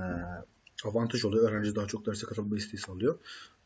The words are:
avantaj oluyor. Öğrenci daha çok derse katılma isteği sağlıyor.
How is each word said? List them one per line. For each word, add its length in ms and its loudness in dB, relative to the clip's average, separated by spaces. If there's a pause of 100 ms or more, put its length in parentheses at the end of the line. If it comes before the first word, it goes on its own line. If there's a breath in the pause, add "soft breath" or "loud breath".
(880)
avantaj 380 2
oluyor. 240 6
Öğrenci 260 2
daha 120 0
çok 180 -6
derse 200 -2
katılma 320 -2
isteği 200 -6
sağlıyor. 420 0 (460 loud breath)